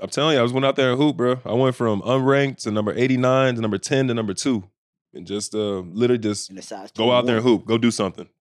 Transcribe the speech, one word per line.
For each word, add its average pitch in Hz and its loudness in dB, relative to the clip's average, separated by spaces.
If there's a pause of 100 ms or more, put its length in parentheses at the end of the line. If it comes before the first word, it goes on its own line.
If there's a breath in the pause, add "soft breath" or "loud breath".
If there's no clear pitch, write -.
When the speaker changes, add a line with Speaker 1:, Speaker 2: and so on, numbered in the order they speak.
Speaker 1:
I'm - -8
telling 151 0
you, 131 4
I 117 4
was 120 0
going 131 -2
out 135 2
there 131 2
and 127 0
hoop, 147 2
bro. 123 0
I 95 -6
went 127 2
from 110 -2
unranked 135 0
to 110 -4
number 104 -2
eighty-nine 127 2
to 113 -4
number 107 -2
ten 135 0
to 120 0
number 110 -4
two. 120 -2 (520)
And 87 -16
just, 101 -8
uh, 104 -2
literally 113 0
just 104 -6
Speaker 2:
In 95 -18
a - -16
size 98 -14
Speaker 1:
go 113 2
out 123 4
there 120 2
and 110 -2
Speaker 2:
twenty-one. 117 6
Speaker 1:
hoop. - -20
Go 117 2
do 117 2
something. 95 -4 (120)